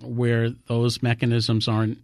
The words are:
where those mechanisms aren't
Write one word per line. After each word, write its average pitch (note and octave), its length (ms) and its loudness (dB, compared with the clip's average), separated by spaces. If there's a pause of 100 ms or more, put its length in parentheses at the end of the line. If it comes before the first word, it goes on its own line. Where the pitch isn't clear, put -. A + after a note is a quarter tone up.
where A#2 500 0 (160)
those A#2+ 340 0
mechanisms A#2 680 0
aren't A2 360 -2